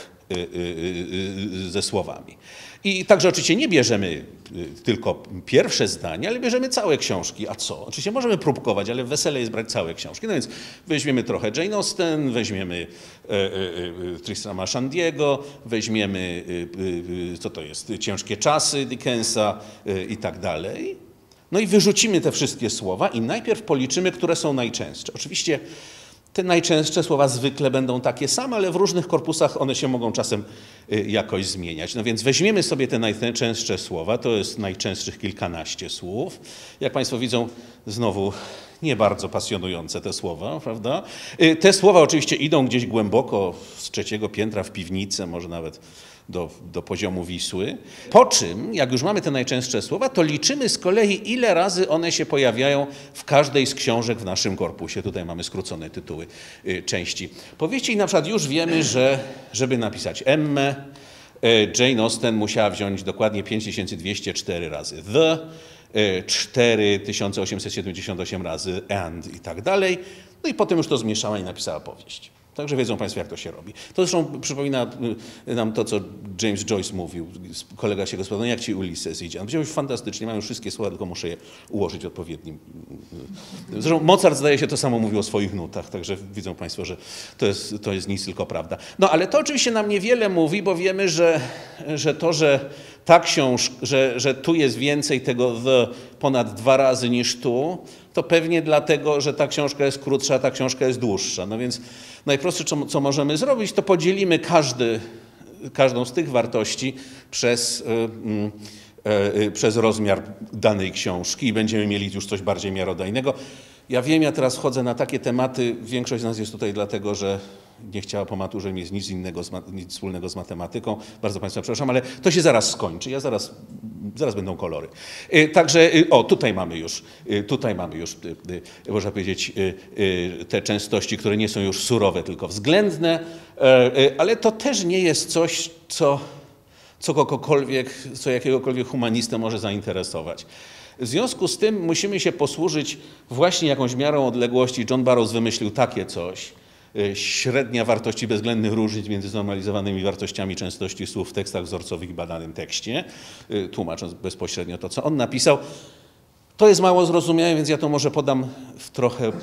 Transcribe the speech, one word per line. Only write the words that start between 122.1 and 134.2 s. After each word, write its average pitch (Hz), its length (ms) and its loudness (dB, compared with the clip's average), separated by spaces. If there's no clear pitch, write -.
się 170 100 4
zaraz 143 280 6
skończy. 87 400 -4
Ja 131 100 -4
zaraz, 123 360 -2
zaraz 123 200 0
będą 92 220 -4
kolory. 80 300 -6
Y, 156 160 8
także, 165 460 8
y, 165 140 8
o, 120 140 8
tutaj 113 300 4
mamy 85 240 -4
już, 82 260 -8
y, 101 120 0
tutaj 117 320 -2
mamy 85 220 -6
już, 82 160 -10
y, 82 220 -12
y, - 20 -4
można 104 200 -2
powiedzieć, 95 460 -4
y, 95 160 0
y, 87 40 -12
te 104 160 0
częstości, 104 560 -2
które 107 200 0
nie 107 120 2
są 107 100 -4
już 98 240 0
surowe, 92 400 4
tylko 90 240 -8
względne. 160 720 2
E, 127 420 8
y, 139 180 6
ale 190 180 4